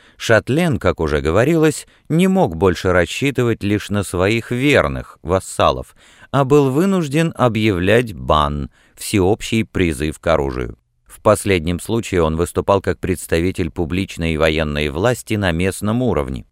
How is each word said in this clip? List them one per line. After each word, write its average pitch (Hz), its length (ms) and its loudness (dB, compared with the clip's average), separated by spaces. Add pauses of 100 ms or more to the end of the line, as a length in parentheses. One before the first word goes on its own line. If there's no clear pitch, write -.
(160)
Шатлен, 120 640 0
как 85 220 0
уже 76 180 0
говорилось, 139 680 2 (220)
не 175 200 2
мог 180 280 2
больше 90 380 2
рассчитывать 117 680 0
лишь 104 280 -2
на 101 140 -2
своих 101 480 -2
верных 104 720 0
вассалов, 80 760 -2 (360)
а 135 140 2
был 135 260 4
вынужден 165 640 0
объявлять 107 800 2
бан, 71 560 0 (260)
всеобщий 107 680 0
призыв 78 540 -2
к - 80 -4
оружию. 65 500 -2 (280)
В - 160 -20
последнем 90 600 2
случае 98 420 -2
он 80 140 0
выступал 92 440 0
как 90 180 -4
представитель 87 680 -2
публичной 85 680 -4
военной 76 500 0
власти 104 460 -2
на 101 180 0
местном 95 500 -2
уровне, 71 500 -2